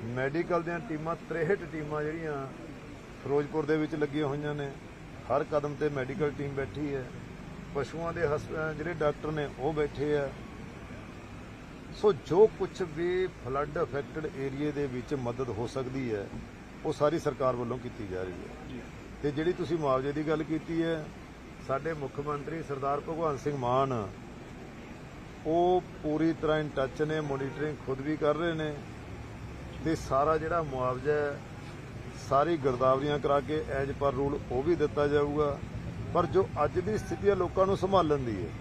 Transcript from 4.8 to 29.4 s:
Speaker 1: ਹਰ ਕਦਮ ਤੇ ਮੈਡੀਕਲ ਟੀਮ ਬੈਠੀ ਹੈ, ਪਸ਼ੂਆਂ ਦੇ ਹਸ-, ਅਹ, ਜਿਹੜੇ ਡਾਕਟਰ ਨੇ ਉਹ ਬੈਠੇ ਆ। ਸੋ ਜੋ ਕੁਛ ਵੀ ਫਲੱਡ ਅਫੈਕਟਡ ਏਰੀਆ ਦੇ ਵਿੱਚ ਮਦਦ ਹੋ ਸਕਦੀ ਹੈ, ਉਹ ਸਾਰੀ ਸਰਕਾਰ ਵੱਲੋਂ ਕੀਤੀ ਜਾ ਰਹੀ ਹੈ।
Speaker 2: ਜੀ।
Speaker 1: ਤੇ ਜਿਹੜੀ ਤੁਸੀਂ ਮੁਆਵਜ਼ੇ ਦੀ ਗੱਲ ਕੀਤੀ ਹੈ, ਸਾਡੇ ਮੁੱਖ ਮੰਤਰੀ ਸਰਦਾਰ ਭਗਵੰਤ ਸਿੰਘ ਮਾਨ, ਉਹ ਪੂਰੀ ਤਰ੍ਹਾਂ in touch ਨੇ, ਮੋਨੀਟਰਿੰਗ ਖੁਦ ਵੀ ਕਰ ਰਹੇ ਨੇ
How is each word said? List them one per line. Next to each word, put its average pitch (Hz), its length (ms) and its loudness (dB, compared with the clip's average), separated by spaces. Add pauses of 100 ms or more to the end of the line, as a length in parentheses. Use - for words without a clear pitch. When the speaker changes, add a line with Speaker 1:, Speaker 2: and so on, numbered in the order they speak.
Speaker 1:
ਹਰ 143 140 4
ਕਦਮ 147 300 0
ਤੇ 151 140 2
ਮੈਡੀਕਲ 139 500 0
ਟੀਮ 143 160 -4
ਬੈਠੀ 139 400 -2
ਹੈ, 131 100 -4 (680)
ਪਸ਼ੂਆਂ 160 380 -2
ਦੇ 165 140 2
ਹਸ-, 147 260 0
ਅਹ, 156 220 -2
ਜਿਹੜੇ 160 200 -2
ਡਾਕਟਰ 151 380 2
ਨੇ 147 160 0 (100)
ਉਹ 147 140 2
ਬੈਠੇ 147 460 2
ਆ। 139 120 0 (1700)
ਸੋ 208 160 6
ਜੋ 165 340 8 (120)
ਕੁਛ 190 240 -2
ਵੀ 175 440 0
ਫਲੱਡ 143 560 -2
ਅਫੈਕਟਡ 143 440 -4 (100)
ਏਰੀਆ 135 340 -2
ਦੇ 143 160 0
ਵਿੱਚ 123 280 -4
ਮਦਦ 123 340 -2
ਹੋ 113 180 -2
ਸਕਦੀ 127 480 -2
ਹੈ, 101 120 -2 (580)
ਉਹ 156 80 0
ਸਾਰੀ 147 260 4
ਸਰਕਾਰ 127 380 2
ਵੱਲੋਂ 120 220 -2
ਕੀਤੀ 120 280 -8
ਜਾ 92 160 -4
ਰਹੀ 92 100 -4
ਹੈ। - 360 -10
Speaker 2:
ਜੀ। 127 120 -8 (420)
Speaker 1:
ਤੇ 143 80 2
ਜਿਹੜੀ 156 220 2
ਤੁਸੀਂ 175 260 0
ਮੁਆਵਜ਼ੇ 135 340 2
ਦੀ 151 160 0
ਗੱਲ 156 140 2
ਕੀਤੀ 156 400 0
ਹੈ, 165 220 0 (640)
ਸਾਡੇ 135 240 0
ਮੁੱਖ 143 280 -6
ਮੰਤਰੀ 147 420 -4
ਸਰਦਾਰ 139 380 -2
ਭਗਵੰਤ 151 400 -2
ਸਿੰਘ 147 160 -2
ਮਾਨ, 123 520 2 (1400)
ਉਹ 175 360 6 (200)
ਪੂਰੀ 156 300 4
ਤਰ੍ਹਾਂ 156 280 2
in 151 60 0
touch 135 380 0
ਨੇ, 156 160 0
ਮੋਨੀਟਰਿੰਗ 139 560 -2 (100)
ਖੁਦ 131 140 -2
ਵੀ 151 160 0
ਕਰ 147 200 4
ਰਹੇ 170 180 2
ਨੇ 156 200 -2 (1120)